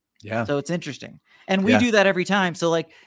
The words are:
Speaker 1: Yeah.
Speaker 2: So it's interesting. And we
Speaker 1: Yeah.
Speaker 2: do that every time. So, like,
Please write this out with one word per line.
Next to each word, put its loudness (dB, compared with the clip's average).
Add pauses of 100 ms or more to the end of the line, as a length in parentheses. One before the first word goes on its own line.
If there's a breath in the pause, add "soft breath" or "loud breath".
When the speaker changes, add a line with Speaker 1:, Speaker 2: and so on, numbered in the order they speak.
(220)
Speaker 1:
Yeah. -4
Speaker 2:
So -2
it's -6
interesting. -10 (280 soft breath)
And 0
we 4
Speaker 1:
Yeah. 6
Speaker 2:
do 2
that 4
every 0
time. -2
So, -2
like, -2 (160 soft breath)